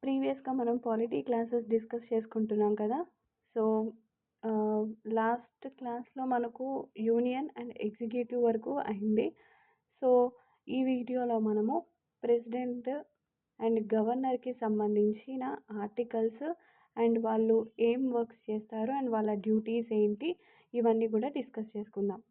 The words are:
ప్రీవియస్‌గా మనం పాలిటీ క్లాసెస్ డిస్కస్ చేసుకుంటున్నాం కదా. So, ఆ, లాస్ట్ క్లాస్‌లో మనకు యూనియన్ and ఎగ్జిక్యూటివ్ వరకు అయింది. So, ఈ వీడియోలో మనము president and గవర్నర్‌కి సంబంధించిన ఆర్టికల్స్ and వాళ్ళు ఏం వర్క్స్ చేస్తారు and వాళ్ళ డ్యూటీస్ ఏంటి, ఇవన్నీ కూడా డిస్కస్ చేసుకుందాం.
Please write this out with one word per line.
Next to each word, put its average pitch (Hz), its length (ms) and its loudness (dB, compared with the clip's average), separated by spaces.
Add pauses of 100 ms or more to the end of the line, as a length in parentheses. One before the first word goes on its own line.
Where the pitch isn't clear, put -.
ప్రీవియస్‌గా 269 500 -2
మనం 240 240 2
పాలిటీ 233 520 0
క్లాసెస్ 233 400 0
డిస్కస్ 226 440 -2
చేసుకుంటున్నాం 220 640 0
కదా. 214 240 -2 (560)
So, 226 80 0 (840)
ఆ, 220 60 -2 (680)
లాస్ట్ 233 500 -2 (100)
క్లాస్‌లో 247 460 -8 (100)
మనకు 247 540 -4 (100)
యూనియన్ 247 500 2 (120)
and 240 120 -10 (140)
ఎగ్జిక్యూటివ్ 233 640 -2
వరకు 226 260 0 (160)
అయింది. 214 360 0 (760)
So, 247 280 6 (380)
ఈ 262 220 0
వీడియోలో 247 480 0
మనము 220 480 0 (380)
president 240 600 0 (800)
and 220 280 2
గవర్నర్‌కి 247 580 0
సంబంధించిన 214 1040 0 (160)
ఆర్టికల్స్ 226 720 -2 (600)
and 233 220 4
వాళ్ళు 220 540 2
ఏం 247 380 2
వర్క్స్ 233 320 -6
చేస్తారు 220 500 -4
and 254 160 -2
వాళ్ళ 220 180 0
డ్యూటీస్ 220 580 0 (100)
ఏంటి, 208 280 0 (440)
ఇవన్నీ 226 340 2
కూడా 220 300 0
డిస్కస్ 220 380 -8
చేసుకుందాం. 202 540 -4